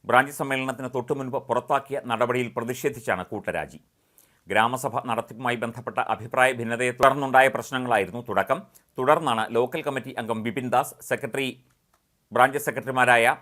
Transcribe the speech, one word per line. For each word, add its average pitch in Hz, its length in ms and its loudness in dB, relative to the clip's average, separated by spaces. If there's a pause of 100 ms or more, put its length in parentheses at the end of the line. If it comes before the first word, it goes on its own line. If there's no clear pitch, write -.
ബ്രാഞ്ച് 131 300 4
സമ്മേളനത്തിന് 131 580 -4
തൊട്ടുമുൻപ് 131 420 -4 (100)
പുറത്താക്കിയ 131 520 -2 (100)
നടപടിയിൽ 120 460 0
പ്രതിഷേധിച്ചാണ് 117 760 -4
കൂട്ടരാജി. 82 500 -6 (680)
ഗ്രാമസഭ 120 440 2 (140)
നടത്തിപ്പുമായി 117 540 -4
ബന്ധപ്പെട്ട 117 360 -8 (160)
അഭിപ്രായ 127 360 2 (100)
ഭിന്നതയെ 120 380 -2
തുടർന്നുണ്ടായ 135 560 6
പ്രശ്നങ്ങളായിരുന്നു 120 760 -2
തുടക്കം. 98 300 0 (400)
തുടർന്നാണ് 131 460 2 (120)
ലോക്കൽ 131 300 0
കമ്മിറ്റി 135 340 -6
അംഗം 113 260 -4
വിപിൻ 123 280 -4
ദാസ്, 127 200 0 (140)
സെക്രട്ടറി, 131 400 -4 (840)
ബ്രാഞ്ച് 131 340 4
സെക്രട്ടറിമാരായ 127 760 4